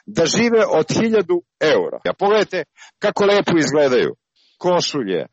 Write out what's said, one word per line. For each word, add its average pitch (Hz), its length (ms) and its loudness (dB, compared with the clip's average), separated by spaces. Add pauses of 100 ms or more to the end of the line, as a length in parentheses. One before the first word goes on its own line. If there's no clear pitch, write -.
da 160 200 -2
žive 226 440 2
od 156 160 2 (140)
hiljadu 196 420 0 (180)
eura. 92 460 0
Ja, 175 80 -2
pogledajte 190 500 0 (360)
kako 202 260 -2
lepo 196 320 2
izgledaju. 135 580 2 (420)
Košulje, 131 760 -2